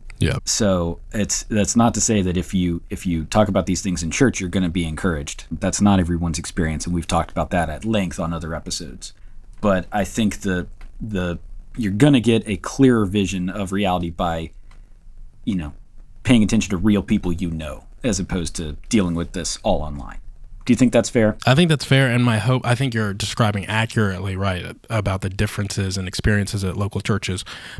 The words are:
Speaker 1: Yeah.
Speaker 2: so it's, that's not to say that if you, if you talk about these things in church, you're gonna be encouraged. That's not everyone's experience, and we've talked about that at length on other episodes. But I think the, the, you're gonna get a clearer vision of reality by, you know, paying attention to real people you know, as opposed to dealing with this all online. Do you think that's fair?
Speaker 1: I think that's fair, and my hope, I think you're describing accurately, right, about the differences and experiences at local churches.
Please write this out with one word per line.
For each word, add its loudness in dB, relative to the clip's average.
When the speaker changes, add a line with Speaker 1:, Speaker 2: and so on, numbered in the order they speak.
Speaker 1:
Yeah. 2
Speaker 2:
so 2
it's, -2
that's 0
not 6
to -2
say 2
that 0
if -2
you, 0
if -8
you 0
talk 4
about 2
these 0
things -2
in -2
church, 2
you're -4
gonna 0
be 0
encouraged. -4
That's -2
not 6
everyone's 0
experience, -2
and -2
we've -2
talked 0
about -2
that 2
at -8
length 0
on -2
other -6
episodes. -10
But 2
I 0
think 0
the, -2
the, -4
you're 0
gonna 6
get 4
a -2
clearer 4
vision 0
of -4
reality 0
by, -4
you -2
know, -6
paying 6
attention 2
to 0
real 4
people 0
you -2
know, -6
as 0
opposed -4
to -6
dealing 2
with -4
this -6
all 0
online. -8
Do 2
you 6
think 4
that's 4
fair? 4
Speaker 1:
I 6
think 6
that's 0
fair, 4
and 2
my 4
hope, 2
I 4
think 0
you're 0
describing 0
accurately, 0
right, -2
about 0
the -2
differences -2
and -4
experiences 0
at -2
local -2
churches. -2